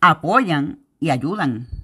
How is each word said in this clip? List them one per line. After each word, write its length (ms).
apoyan 760
y 100
ayudan 580